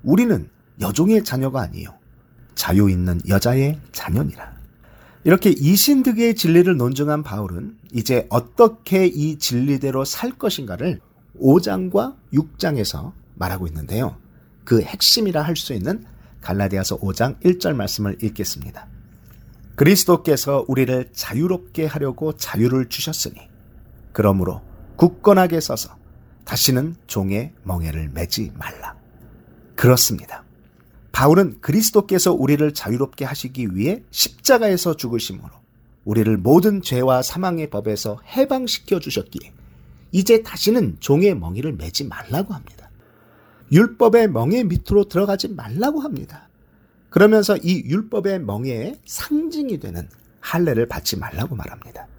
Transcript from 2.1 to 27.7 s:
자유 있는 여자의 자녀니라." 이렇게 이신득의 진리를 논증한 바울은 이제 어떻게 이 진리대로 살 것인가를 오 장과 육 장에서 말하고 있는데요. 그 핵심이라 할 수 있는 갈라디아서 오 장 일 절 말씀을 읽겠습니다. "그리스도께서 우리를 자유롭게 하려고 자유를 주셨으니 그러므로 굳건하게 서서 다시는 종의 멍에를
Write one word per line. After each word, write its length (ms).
자유 340
있는 380
여자의 540
자녀니라." 640
이렇게 240
이신득의 880
진리를 420
논증한 460
바울은 540
이제 380
어떻게 760
이 320
진리대로 680
살 260
것인가를 720
오 220
장과 560
육 260
장에서 560
말하고 320
있는데요. 480
그 180
핵심이라 600
할 160
수 160
있는 320
갈라디아서 600
오 120
장 300
일 160
절 160
말씀을 480
읽겠습니다. 640
"그리스도께서 920
우리를 460
자유롭게 720
하려고 500
자유를 540
주셨으니 460
그러므로 500
굳건하게 640
서서 340
다시는 500
종의 480
멍에를 460